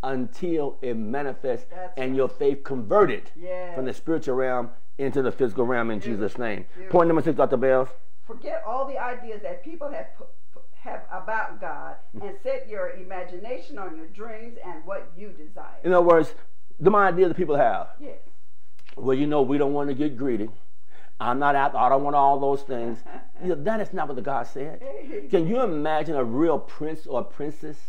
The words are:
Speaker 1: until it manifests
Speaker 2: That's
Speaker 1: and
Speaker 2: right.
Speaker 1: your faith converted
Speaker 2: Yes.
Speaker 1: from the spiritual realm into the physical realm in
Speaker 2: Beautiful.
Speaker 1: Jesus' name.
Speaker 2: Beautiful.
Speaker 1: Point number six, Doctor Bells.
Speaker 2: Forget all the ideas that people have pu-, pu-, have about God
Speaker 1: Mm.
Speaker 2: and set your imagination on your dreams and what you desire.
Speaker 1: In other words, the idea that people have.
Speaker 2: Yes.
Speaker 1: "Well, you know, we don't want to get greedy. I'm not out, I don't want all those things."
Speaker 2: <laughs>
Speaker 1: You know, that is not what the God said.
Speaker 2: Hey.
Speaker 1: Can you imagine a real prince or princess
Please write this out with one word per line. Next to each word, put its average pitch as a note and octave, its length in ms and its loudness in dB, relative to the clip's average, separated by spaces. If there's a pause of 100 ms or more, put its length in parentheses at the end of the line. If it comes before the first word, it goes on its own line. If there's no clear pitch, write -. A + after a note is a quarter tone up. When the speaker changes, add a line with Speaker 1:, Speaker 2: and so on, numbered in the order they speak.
(140)
Speaker 1:
until C#3+ 680 0
it B2 160 0
manifests B2 720 -2
Speaker 2:
That's F3+ 280 -4
Speaker 1:
and C3 140 -2
Speaker 2:
right. C3 60 0
Speaker 1:
your C3 120 4
faith C#3+ 340 2
converted B2+ 720 2
Speaker 2:
Yes. F3+ 400 -4
Speaker 1:
from C3 100 -2
the B2 80 -2
spiritual D3 420 0
realm B2+ 360 0 (260)
into C#3 240 0
the B2 100 2
physical A#2+ 340 2
realm A#2+ 260 2
in G#2 80 0
Speaker 2:
Beautiful. G#2+ 280 0
Speaker 1:
Jesus' - 100 -2
name. G#2+ 360 -2
Speaker 2:
Beautiful. - 260 -4
Speaker 1:
Point E3+ 80 6
number D#3+ 140 4
six, E3 160 2
Doctor D3 200 4
Bells. C3 320 2 (360)
Speaker 2:
Forget B3+ 420 -4
all C4 200 -2
the C4+ 100 -4
ideas A#3 460 -4
that F3+ 200 -4
people C#4+ 280 -4
have - 160 -4 (100)
pu-, - 80 -4 (280)
pu-, - 60 -4 (220)
have - 300 -4
about G#3 500 -2
God D3 340 -4 (220)
Speaker 1:
Mm. - 120 -4
Speaker 2:
and - 140 -4
set B4+ 240 -2
your G3+ 240 -2
imagination F#3+ 840 -4
on F3+ 180 -2
your D#3+ 120 -2
dreams A3+ 580 -4
and D#3+ 200 -2
what G3 300 -2
you G3+ 140 -2
desire. - 540 -4
Speaker 1:
In F3+ 100 4
other F3 120 8
words, E3 280 6 (460)
the F3 160 6
idea F#3 320 4
that D#3+ 100 2
people D3+ 180 2
have. A2+ 320 4 (120)
Speaker 2:
Yes. - 180 -4 (800)
Speaker 1:
"Well, C3 220 2
you D3 100 2
know, D3 140 4
we C3+ 160 2
don't C#3+ 160 2
want C#3+ 160 0
to C#3 60 0
get C#3 220 0
greedy. A#2 320 0 (720)
I'm A#2+ 180 0
not C#3+ 160 4
out, C#3 200 2
I B2 140 4
don't C#3 140 4
want D3 120 0
all C#3 240 4
those C#3 240 0
things." A#2 400 -2
Speaker 2:
<laughs> - 60 -4 (320)
Speaker 1:
You F3 140 0
know, C#3+ 80 -2
that A3 160 0
is F3+ 140 -2
not D#3+ 160 -2
what C#3 80 -2
the B2 40 -2
God C3 260 -2
said. - 340 -2
Speaker 2:
Hey. A4+ 500 -4
Speaker 1:
Can E3+ 160 4
you A#3 140 2
imagine D#3 560 0
a C3 80 2
real C#3 340 2
prince - 480 -2
or B2 160 -2
princess D3 540 -4 (120)